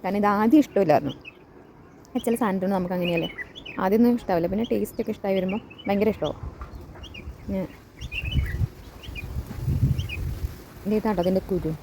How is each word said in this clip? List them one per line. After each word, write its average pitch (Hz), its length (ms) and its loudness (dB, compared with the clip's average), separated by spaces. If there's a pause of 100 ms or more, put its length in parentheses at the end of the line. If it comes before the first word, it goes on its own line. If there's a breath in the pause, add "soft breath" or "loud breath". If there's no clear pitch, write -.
കാരണം 196 200 -2
ഇത് 202 140 4
ആദ്യം 226 280 8
ഇഷ്ടമില്ലായിരുന്നു. 151 520 4 (1080)
ചില 233 160 2
സാധനത്തിന് 190 340 2
നമുക്ക് 180 200 0
അങ്ങനെയല്ലേ, 175 320 0 (560)
ആദ്യമൊന്നും 226 360 6
ഇഷ്ടമാവില്ല, 175 320 2
പിന്നെ 214 200 0
ടേസ്റ്റൊക്കെ 220 440 -2
ഇഷ്ടമായി 196 220 -2
വരുമ്പോൾ 185 240 -2 (260)
ഭയങ്കര 202 260 4
ഇഷ്ടമാവും. - 240 -4 (1120)
ഞാൻ 190 160 -2 (3250)
ഇതാട്ടോ 202 240 0
അതിൻ്റെ 185 260 2
കുരു 160 340 0